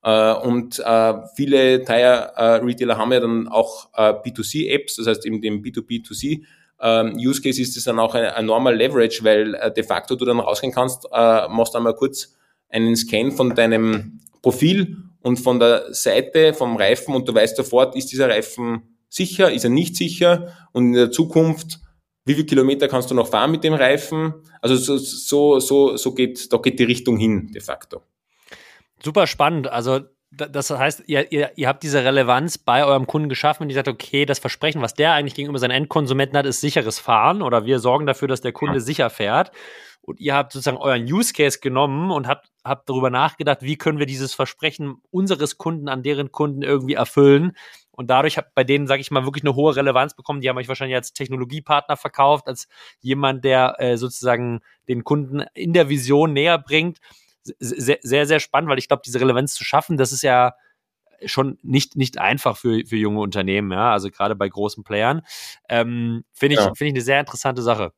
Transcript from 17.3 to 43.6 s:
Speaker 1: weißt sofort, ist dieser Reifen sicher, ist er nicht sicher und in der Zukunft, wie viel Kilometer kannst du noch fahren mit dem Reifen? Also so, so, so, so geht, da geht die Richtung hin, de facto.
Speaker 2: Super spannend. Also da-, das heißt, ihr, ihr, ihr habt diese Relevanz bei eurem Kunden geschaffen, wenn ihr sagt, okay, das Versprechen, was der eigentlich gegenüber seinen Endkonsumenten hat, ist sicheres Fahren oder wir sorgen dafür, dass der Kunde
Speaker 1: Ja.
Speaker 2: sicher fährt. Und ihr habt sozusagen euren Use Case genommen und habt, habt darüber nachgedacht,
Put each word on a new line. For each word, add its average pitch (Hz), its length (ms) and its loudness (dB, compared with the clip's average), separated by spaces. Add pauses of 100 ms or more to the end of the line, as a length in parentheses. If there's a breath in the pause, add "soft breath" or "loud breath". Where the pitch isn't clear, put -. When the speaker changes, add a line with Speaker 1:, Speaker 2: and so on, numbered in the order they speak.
Speaker 1:
weißt 110 240 2
sofort, 127 400 2
ist - 160 -8
dieser 131 160 2
Reifen 113 680 -4 (100)
sicher, 185 420 2
ist 117 140 -4
er 120 60 2
nicht 165 260 0
sicher 175 560 0 (200 loud breath)
und 123 160 2
in 120 40 4
der 123 200 4
Zukunft, 160 680 0 (480)
wie 139 80 2
viel 151 100 0
Kilometer 139 440 2
kannst 127 220 -2
du 135 40 -2
noch 120 140 2
fahren 131 240 2
mit 165 120 -2
dem 156 80 2
Reifen? 151 600 0 (260 soft breath)
Also 127 160 2
so, 135 220 0
so, 143 640 2
so, 139 360 4
so 131 160 -4
geht, 127 400 -4
da 117 60 2
geht - 200 -4
die 120 60 4
Richtung 123 320 0
hin, 104 360 0
de - 100 -16
facto. - 400 -14 (1000 loud breath)
Speaker 2:
Super 156 240 2
spannend. 147 420 0
Also 120 320 0 (300)
da-, 147 180 -10
das 139 220 -6
heißt, 143 360 -2
ihr, 147 240 0
ihr, 147 260 -2
ihr 131 120 0
habt 139 140 -2
diese 143 220 0
Relevanz 131 520 2
bei 135 300 2
eurem 135 200 2
Kunden 151 220 -2
geschaffen, 151 340 -2
wenn 147 60 -6
ihr 131 60 -8
sagt, 135 120 -2
okay, 139 380 -2
das - 140 -2
Versprechen, 151 420 -4
was 117 140 -4
der 151 180 2
eigentlich 147 220 0
gegenüber 143 240 -8
seinen 123 140 0
Endkonsumenten 139 640 0
hat, 139 80 0
ist 127 160 -4
sicheres 139 360 -2
Fahren 135 440 2
oder 117 240 0
wir 127 140 0
sorgen 131 260 0
dafür, 135 220 -2
dass 127 120 -2
der 120 120 -6
Kunde 160 240 -4
Speaker 1:
Ja. 127 40 0
Speaker 2:
sicher 120 300 -2
fährt. 117 420 -2 (480 loud breath)
Und - 200 -14
ihr 139 140 -2
habt 139 180 -2
sozusagen 131 260 -4
euren 123 260 -2
Use 185 300 -2
Case 143 260 0
genommen 139 500 0
und 143 160 -4
habt, - 220 -4 (140)
habt - 260 -8
darüber 131 220 -2
nachgedacht, 139 500 -2